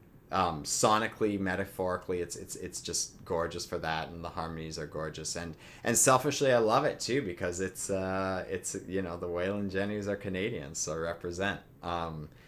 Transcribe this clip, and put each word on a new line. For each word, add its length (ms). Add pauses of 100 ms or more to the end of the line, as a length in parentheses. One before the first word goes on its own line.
(320)
Um, 320
sonically, 760
metaphorically, 840
it's, 160
it's, 180
it's 240
just 460
gorgeous 400
for 140
that, 300
and 140
the 60
harmonies 500
are 80
gorgeous. 480
And, 200 (280)
and 140
selfishly, 560
I 60
love 260
it 160
too, 200
because 380
it's, 300
uh, 600
it's, 280 (100)
you 140
know, 160
the 100
Waylon 420
Jennies 380
are 80
Canadians, 640
so 180
represent. 600 (240)
Um, 460 (180)